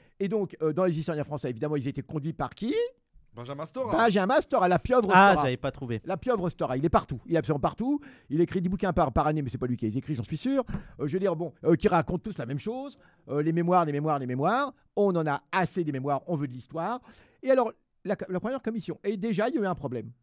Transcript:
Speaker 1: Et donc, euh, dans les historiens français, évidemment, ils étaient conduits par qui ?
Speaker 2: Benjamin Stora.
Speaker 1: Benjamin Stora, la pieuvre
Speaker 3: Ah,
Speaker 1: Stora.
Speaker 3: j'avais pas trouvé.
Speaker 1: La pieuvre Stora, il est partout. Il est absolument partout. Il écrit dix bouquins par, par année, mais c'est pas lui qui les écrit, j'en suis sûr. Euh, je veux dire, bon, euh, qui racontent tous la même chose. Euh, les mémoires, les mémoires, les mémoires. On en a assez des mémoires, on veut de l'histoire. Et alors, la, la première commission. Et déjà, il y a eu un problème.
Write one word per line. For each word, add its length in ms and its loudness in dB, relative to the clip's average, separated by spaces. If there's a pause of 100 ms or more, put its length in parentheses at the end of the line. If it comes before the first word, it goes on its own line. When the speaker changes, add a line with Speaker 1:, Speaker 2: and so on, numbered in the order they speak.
(200)
Speaker 1:
Et 80 -2
donc, 340 -2
euh, 100 2
dans 120 2
les 120 2
historiens 280 -2
français, 260 -6
évidemment, 240 -4
ils 140 -2
étaient 140 -6
conduits 300 -6
par 220 -6
qui ? 220 -2 (580)
Speaker 2:
Benjamin 320 -10
Stora. 300 -6
Speaker 1:
Benjamin 440 4
Stora, 280 2
la 100 4
pieuvre 340 2
Speaker 3:
Ah, 200 10
Speaker 1:
Stora. 140 4
Speaker 3:
j'avais 100 2
pas 160 -4
trouvé. 320 -6
Speaker 1:
La 120 -4
pieuvre 320 -2
Stora, 280 -2
il 80 -2
est 60 0
partout. 360 0
Il 80 -2
est 40 6
absolument 200 0
partout. 400 -2 (320)
Il 100 0
écrit 200 2
dix 80 0
bouquins 240 0
par, 180 2
par 160 2
année, 160 0
mais 60 -4
c'est 100 -6
pas 80 -2
lui 100 0
qui 100 -4
les 120 -2
écrit, 160 -4
j'en 80 -4
suis 140 -6
sûr. 260 0 (380)
Euh, 80 -4
je 60 -6
veux 40 0
dire, 160 0
bon, 180 -6 (120)
euh, 100 6
qui 140 2
racontent 340 2
tous 160 -10
la 80 -6
même 140 -6
chose. 380 -8 (320)
Euh, 120 0
les 100 2
mémoires, 320 4
les 80 -2
mémoires, 280 -2
les 60 -6
mémoires. 480 0 (200)
On 220 2
en 100 0
a 240 -4
assez 320 -2
des 80 -2
mémoires, 380 -2
on 80 -2
veut 100 -4
de 60 -8
l'histoire. 480 -8 (420)
Et 80 -2
alors, 220 4 (320)
la, 120 -2 (120)
la 100 -2
première 240 -4
commission. 400 -6
Et 140 -2
déjà, 320 0
il 80 -2
y 20 0
a 40 0
eu 40 0
un 80 0
problème. 380 -8 (100)